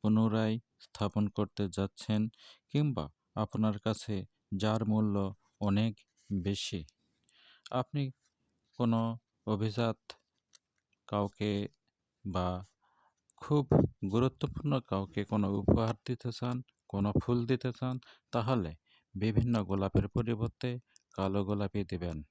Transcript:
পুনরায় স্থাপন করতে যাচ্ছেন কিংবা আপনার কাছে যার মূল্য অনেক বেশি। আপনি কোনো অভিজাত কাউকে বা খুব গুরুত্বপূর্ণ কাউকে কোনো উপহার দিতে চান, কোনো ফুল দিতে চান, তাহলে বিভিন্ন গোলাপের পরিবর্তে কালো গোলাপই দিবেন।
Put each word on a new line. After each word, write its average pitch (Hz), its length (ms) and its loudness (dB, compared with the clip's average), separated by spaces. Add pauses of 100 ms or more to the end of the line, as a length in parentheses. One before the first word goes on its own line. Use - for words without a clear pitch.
পুনরায় 110 520 4 (240)
স্থাপন - 500 -2
করতে 104 400 -2
যাচ্ছেন 98 520 -2 (480)
কিংবা 143 360 0 (300)
আপনার 107 440 0
কাছে 110 360 -2 (380)
যার 107 320 2
মূল্য 107 300 2 (440)
অনেক 104 340 2 (360)
বেশি। 98 520 -4 (920)
আপনি 127 320 -4 (760)
কোনো 113 220 2 (460)
অভিজাত 107 520 -2 (1080)
কাউকে 104 440 0 (760)
বা 90 220 0 (920)
খুব 147 220 0 (460)
গুরুত্বপূর্ণ 131 640 0 (140)
কাউকে 98 380 -2
কোনো 104 220 0 (100)
উপহার 110 380 2 (100)
দিতে 123 260 -4
চান, 123 240 -4 (320)
কোনো 101 220 0 (100)
ফুল 123 260 0
দিতে 127 280 0
চান, 127 220 -6 (360)
তাহলে 113 400 0 (440)
বিভিন্ন 110 480 2
গোলাপের 98 440 0
পরিবর্তে 117 600 -2 (440)
কালো 95 300 0
গোলাপই 101 420 -2
দিবেন। 85 320 -6 (140)